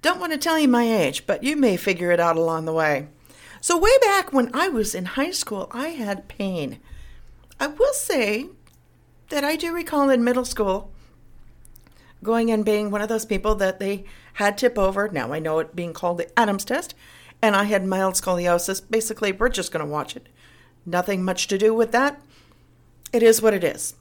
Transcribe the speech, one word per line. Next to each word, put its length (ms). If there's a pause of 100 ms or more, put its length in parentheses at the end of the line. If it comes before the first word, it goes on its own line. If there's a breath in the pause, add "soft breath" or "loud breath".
Don't 160
want 140
to 40
tell 220
you 80
my 160
age, 420
but 180
you 120
may 220
figure 340
it 80
out 180
along 280
the 60
way. 360 (540 loud breath)
So 180
way 200
back 320
when 220
I 160
was 240
in 120
high 260
school, 400
I 160
had 400
pain. 500 (840 soft breath)
I 60
will 280
say 560 (800)
that 140
I 120
do 180
recall 380
in 120
middle 220
school 460 (1300 soft breath)
going 300
and 120
being 280
one 100
of 80
those 160
people 300
that 240
they 260 (280 loud breath)
had 220
tip 220
over. 320
Now 240
I 60
know 180
it 180
being 180
called 260
the 200
Adams 240
test, 300 (480 loud breath)
and 140
I 80
had 200
mild 300
scoliosis. 760
Basically, 440
we're 180
just 220
gonna 120
watch 320
it. 140 (560 soft breath)
Nothing 380
much 240
to 100
do 160
with 180
that. 300 (880 soft breath)
It 120
is 180
what 140
it 80
is. 380